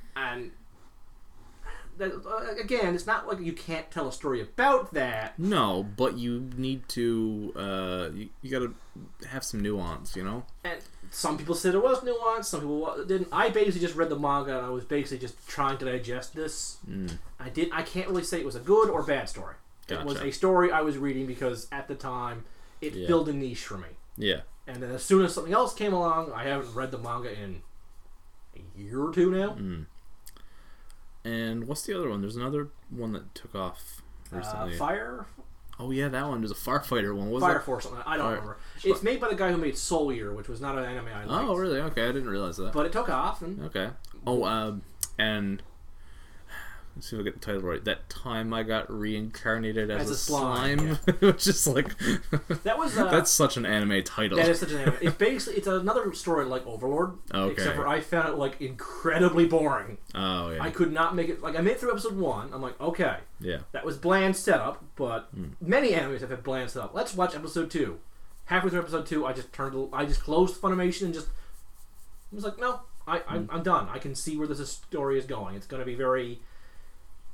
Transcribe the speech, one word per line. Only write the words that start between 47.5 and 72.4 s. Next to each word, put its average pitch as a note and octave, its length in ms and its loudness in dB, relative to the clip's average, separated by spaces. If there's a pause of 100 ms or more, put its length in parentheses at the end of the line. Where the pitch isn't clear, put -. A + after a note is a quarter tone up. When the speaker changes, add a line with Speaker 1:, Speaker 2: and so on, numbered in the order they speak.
Speaker 2:
right. E2+ 240 -2
That - 240 0
time A2+ 440 -2
I A2+ 100 2
got A2 280 0
reincarnated A2 1000 0
as G#2 140 0
Speaker 1:
As B2 60 0
Speaker 2:
a C#3+ 40 0
Speaker 1:
a - 40 0
slime, C3+ 640 2
Speaker 2:
slime. D#3 240 4
<laughs> - 40 4 (140)
It - 0 - (140)
was - 80 0
just - 220 6
like, C#3 320 2
<laughs> - 640 0
Speaker 1:
That A3+ 140 2
was, D#4+ 200 0
uh, G3+ 120 6
Speaker 2:
that's E3 220 6
such - 260 6
an A#2 80 0
anime G2+ 380 4
title. A2 340 0
Speaker 1:
That E3 120 8
is E3+ 100 4
such E3 120 -2
an D3+ 100 0
anime. D3 160 4
Speaker 2:
<laughs> - 40 -4
Speaker 1:
It's E3 140 4
basically, A3 420 2
it's G3 100 0
another G3 460 2
story D#3 320 2
like B2+ 220 -2
Overlord, C#3 460 0 (200)
Speaker 2:
Okay. G2 200 2
Speaker 1:
except F2+ 240 2
for - 100 0
I D3+ 140 2
found D#3+ 280 2
it, C#3+ 80 0
like, C3+ 240 0
incredibly E3 840 4
boring. C3+ 500 4 (160)
Speaker 2:
Oh, F#2 380 0
yeah. D#2+ 100 -2
Speaker 1:
I D#3+ 80 0
could E3 220 4
not E3 240 4
make E3 140 2
it, - 120 -4
like, D#3+ 140 -2
I E3 60 2
made G3 100 6
it - 80 0
through B3 120 2
episode G#3 260 -2
one. B2 360 0
I'm C3 80 -6
like, B2+ 180 -6
"Okay." D3+ 380 0 (220)
Speaker 2:
Yeah. F2 200 -2 (120)
Speaker 1:
That - 140 -6
was C#3 120 -4
bland F#3+ 380 4
setup, - 480 2 (140)
but A#2 360 -2
Speaker 2:
Hmm. - 180 -6 (100)
Speaker 1:
many A3 320 6
animes C#3 260 0
have B2+ 100 -6
had - 140 -6
bland C3 260 -2
setup. D3+ 240 -6
Let's F#3+ 220 -2
watch F3+ 180 4
episode D#3+ 380 -2
two. C3+ 280 0 (460)
Halfway F#3 240 4
through F3 120 2
episode D#3+ 260 -2
two, D3+ 180 0
I C3 80 0
just C3 200 -8
turned C3+ 200 -4
the, C3+ 200 -2
I C#3 120 0
just D3 160 6
closed F3+ 400 4
Funimation F#3 440 2
and E3+ 80 -2
just D#3 160 -2 (1000)
I G#3 40 -10
was G3+ 80 -6